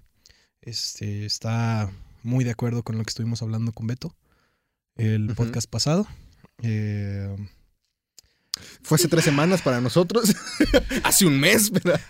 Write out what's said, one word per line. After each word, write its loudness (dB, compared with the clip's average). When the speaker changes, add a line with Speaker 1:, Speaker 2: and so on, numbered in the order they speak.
Speaker 1:
este, -8
está -2
muy 0
de -2
acuerdo -4
con -6
lo -4
que -6
estuvimos -4
hablando -4
con -8
Beto -8
el 0
Speaker 2:
Ujú. -4
Speaker 1:
podcast -2
pasado. 0
Eh, -4
Speaker 2:
Fue 2
hace 4
tres 4
semanas 4
para 2
nosotros. 2
<laughs> 2
Hace 4
un 6
mes, 4
¿verdad? 2